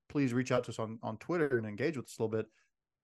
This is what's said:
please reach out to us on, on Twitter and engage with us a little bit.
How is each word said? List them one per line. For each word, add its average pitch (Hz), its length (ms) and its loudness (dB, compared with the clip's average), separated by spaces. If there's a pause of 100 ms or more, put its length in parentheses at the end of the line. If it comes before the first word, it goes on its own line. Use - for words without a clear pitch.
please 135 260 2
reach 127 180 2
out 123 120 4
to 120 80 -10
us - 80 -8
on, 113 220 -6
on 110 160 -6
Twitter 147 400 2
and 110 80 -2
engage 127 300 -2
with 113 100 -6
us - 120 -18
a 117 40 0
little 107 140 0
bit. 110 140 -2 (540)